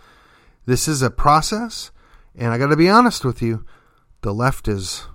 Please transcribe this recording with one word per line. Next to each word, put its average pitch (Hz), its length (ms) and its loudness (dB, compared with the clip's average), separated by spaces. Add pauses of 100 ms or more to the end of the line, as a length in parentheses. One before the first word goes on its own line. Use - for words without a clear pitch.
(680)
This 123 200 0
is 151 140 -2
a 127 100 0
process, 208 800 0 (440)
and 117 180 -4
I 117 60 -2
gotta 143 180 2
be 165 140 4
honest 226 340 4
with 123 160 -2
you, 113 240 -2 (560)
the 101 140 -4
left 123 340 0
is 101 460 -6